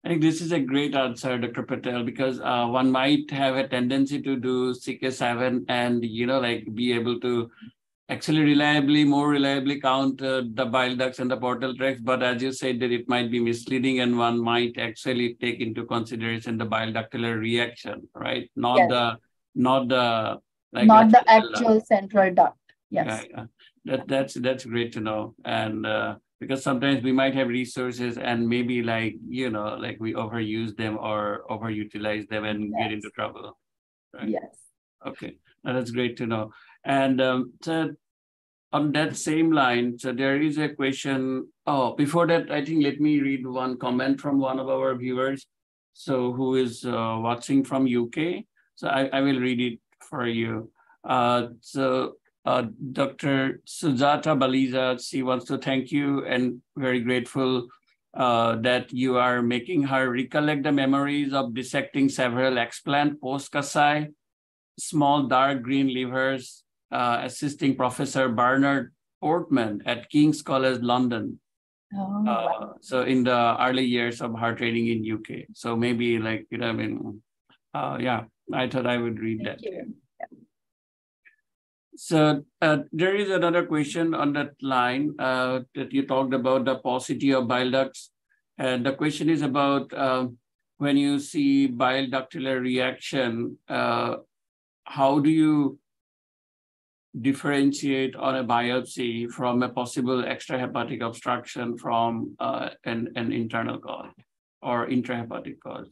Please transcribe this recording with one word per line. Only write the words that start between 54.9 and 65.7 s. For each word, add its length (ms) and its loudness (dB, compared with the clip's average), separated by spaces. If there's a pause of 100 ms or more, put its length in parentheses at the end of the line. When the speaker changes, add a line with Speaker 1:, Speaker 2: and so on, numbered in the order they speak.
Speaker 1:
she 160 -4
wants 240 0
to 120 -4
thank 340 -2
you 320 0
and 380 -2 (140)
very 240 0
grateful, 680 -2 (460)
uh, 420 2
that 340 0
you 280 0
are 240 2
making 400 0
her 260 2
recollect 540 0
the 100 0
memories 640 0
of 180 -2
dissecting 560 -2
several 460 2
explant 680 0
post 320 -6
Kasai, 560 2 (720)
small 460 2
dark 360 2
green 320 0